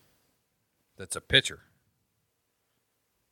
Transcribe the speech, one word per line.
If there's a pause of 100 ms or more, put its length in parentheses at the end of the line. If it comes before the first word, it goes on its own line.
(960)
That's
a
pitcher, (1700)